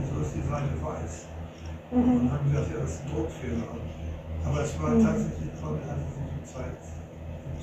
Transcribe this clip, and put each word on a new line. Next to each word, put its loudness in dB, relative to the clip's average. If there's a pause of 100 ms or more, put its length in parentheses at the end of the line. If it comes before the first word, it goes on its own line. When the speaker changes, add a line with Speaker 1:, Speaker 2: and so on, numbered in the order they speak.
Speaker 1:
„Wieso 0
ist -2
die 0
Seite 0
weiß?“ -4 (800)
Speaker 2:
Mhm. 8
Speaker 1:
Und 6
haben 2
gesagt, 4
„Ja, -2
das 0
ist -6
ein -4
Druckfehler.“ -2 (760)
Aber 2
es -2
war 2
Speaker 2:
Mhm. 8
Speaker 1:
tatsächlich, 2 (120)
konnte, -4
hatte -2 (100)
sie -4
die -6
Zeit -6 (680)
in -4